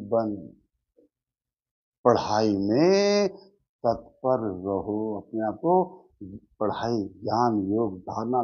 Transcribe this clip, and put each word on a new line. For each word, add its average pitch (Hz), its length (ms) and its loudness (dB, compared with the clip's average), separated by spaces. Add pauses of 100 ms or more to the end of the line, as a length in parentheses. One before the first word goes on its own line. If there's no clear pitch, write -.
बन, 110 260 0 (1700)
पढ़ाई 107 540 4
में 190 720 2
तत्पर - 1160 -4 (200)
रहो, 98 340 -2 (180)
अपने 110 300 -6
आप 107 100 -4
को 170 180 2 (880)
पढ़ाई, 107 380 -2 (240)
ज्ञान, 110 400 2 (100)
योग, 104 280 0
धारणा, 117 420 -4